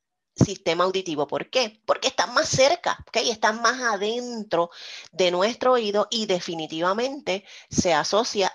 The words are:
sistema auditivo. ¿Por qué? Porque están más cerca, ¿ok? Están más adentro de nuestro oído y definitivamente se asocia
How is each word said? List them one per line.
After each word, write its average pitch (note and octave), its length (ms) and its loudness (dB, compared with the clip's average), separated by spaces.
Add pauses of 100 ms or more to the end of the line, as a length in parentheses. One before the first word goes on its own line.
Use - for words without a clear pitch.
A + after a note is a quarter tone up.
(360)
sistema F3 480 2
auditivo. F#3 440 -2
¿Por C#3+ 200 -6
qué? A#3+ 380 -4
Porque - 220 0
están A#3+ 260 -2
más D#4 140 0
cerca, C#4 580 2
¿ok? - 120 -4
Están A3+ 440 0
más B3+ 200 0
adentro A3 880 -2 (420)
de F3 180 2
nuestro A3+ 420 2
oído G#3 380 2
y A3 160 -4
definitivamente F#3 1160 -2 (260)
se E3+ 240 2
asocia G3 600 0